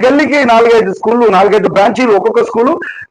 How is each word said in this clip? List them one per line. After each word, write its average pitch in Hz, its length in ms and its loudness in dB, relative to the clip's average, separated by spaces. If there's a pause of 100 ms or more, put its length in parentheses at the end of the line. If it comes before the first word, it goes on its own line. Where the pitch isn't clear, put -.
గల్లీకి 285 400 0
నాలుగైదు 226 480 2
స్కూళ్ళు, 233 340 -2
నాలుగైదు 196 400 2
బ్రాంచీలు, 220 440 0
ఒక్కొక్క 214 320 0
స్కూలు 269 360 -2 (320)